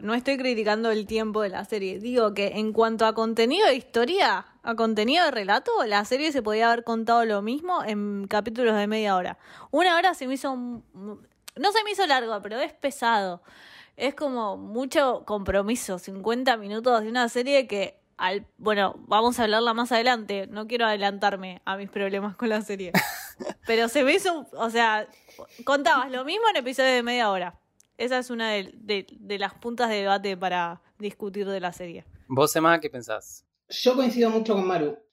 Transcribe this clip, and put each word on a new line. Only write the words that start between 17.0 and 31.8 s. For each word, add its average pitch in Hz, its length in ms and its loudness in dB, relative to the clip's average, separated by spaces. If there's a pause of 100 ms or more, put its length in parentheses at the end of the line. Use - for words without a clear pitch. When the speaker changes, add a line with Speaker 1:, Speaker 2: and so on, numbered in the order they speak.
Speaker 1:
de 220 60 -6
una 240 220 0
serie 262 360 2
que 196 340 -4 (160)
al, 202 300 -2 (120)
bueno, 202 360 0 (120)
vamos 233 320 4
a 240 60 2
hablarla 226 300 2
más 240 180 -2
adelante. 220 540 0
No 214 200 -10
quiero 233 200 0
adelantarme 202 800 -2
a 190 120 -4
mis 202 140 -12
problemas 196 460 -4
con 240 120 -2
la 214 140 0
serie. 196 300 -8
Speaker 2:
<laughs> - 720 -6
Speaker 1:
Pero 226 220 2
se 277 160 2
me 285 100 4
hizo, 349 380 -2
o 226 180 -4
sea, 220 380 2 (560)
contabas 277 460 2
lo 254 140 -6
mismo 381 260 -2
en 381 60 2
episodio 262 360 2
de 247 100 2
media 240 280 2
hora. 180 280 -4 (400)
Esa 254 200 0
es 247 120 -6
una 226 200 -4
de, 202 240 -4
de, 208 360 -4
de 202 280 -10
las 190 160 -4
puntas 233 340 -2
de 220 80 0
debate 196 400 0
para 175 440 -2 (180)
discutir 202 500 -8
de 196 120 -4
la 180 120 -6
serie. 175 320 -14 (240)